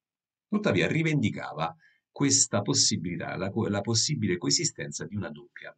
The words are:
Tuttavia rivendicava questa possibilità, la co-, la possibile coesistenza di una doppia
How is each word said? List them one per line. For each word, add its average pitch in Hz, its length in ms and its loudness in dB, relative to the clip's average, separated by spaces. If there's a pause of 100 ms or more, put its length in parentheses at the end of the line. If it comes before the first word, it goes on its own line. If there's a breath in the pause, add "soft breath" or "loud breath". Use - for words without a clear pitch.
(480)
Tuttavia 131 400 2
rivendicava 139 880 0 (360 soft breath)
questa 131 500 2
possibilità, 87 720 0
la 87 140 -2
co-, 98 180 0
la 101 140 0
possibile 110 560 0
coesistenza 131 680 -2
di 104 100 -10
una 90 140 -4
doppia 73 480 -16